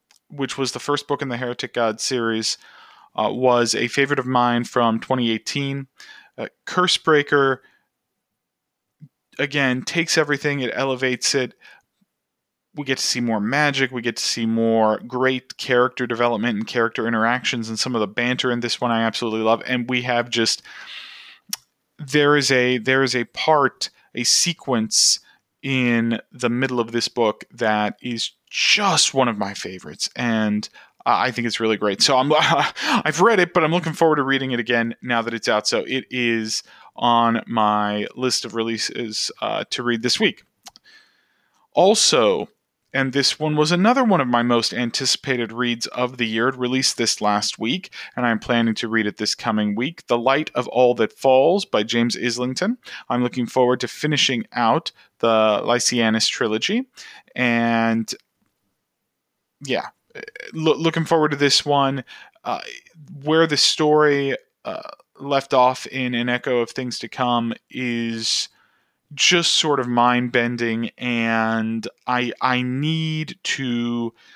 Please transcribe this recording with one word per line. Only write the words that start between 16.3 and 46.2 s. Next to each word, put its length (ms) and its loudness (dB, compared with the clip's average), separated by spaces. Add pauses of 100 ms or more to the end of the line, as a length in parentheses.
and 120 -6
character 400 -2
interactions, 600 -2
and 80 -6
some 200 -2
of 40 0
the 60 0
banter 460 -2
in 80 -4
this 200 -4
one 120 0
I 100 2
absolutely 380 -2
love. 260 2
And 240 -4
we 120 0
have 280 -2
just, 320 0 (1400)
there 380 2
is 160 2
a, 260 2
there 240 2
is 140 0
a 80 -2
part, 640 0 (240)
a 80 -4
sequence 960 0 (440)
in 580 0 (100)
the 180 -2
middle 300 0
of 140 0
this 160 0
book 420 0
that 500 0
is 300 -6 (180)
just 680 0
one 140 4
of 80 -2
my 160 -4
favorites, 640 -10
and 540 0 (360)
I, 220 2
I 60 -2
think 160 -4
it's 120 -4
really 160 2
great. 260 -2
So 140 2
I'm, 180 2
<laughs> 40 4 (640)
I've 160 -2
read 200 4
it, 120 0
but 120 2
I'm 80 2
looking 220 -2
forward 220 4
to 60 2
reading 300 -2
it 80 0
again 420 0
now 200 0
that 120 -6
it's 140 -6
out. 180 2
So 220 0
it 220 -4
is 520 -2 (340)
on 500 2
my 680 0
list 300 -2
of 100 -10
releases, 760 -4 (100)
uh, 300 -4
to 120 -6
read 200 0
this 180 0
week. 240 0 (1300)
Also, 760 4 (440)
and 200 0
this 260 0
one 160 -2
was 160 2
another 320 4
one 180 4
of 60 0
my 160 4
most 320 2
anticipated 800 -2
reads 340 -2
of 320 -4
the 80 0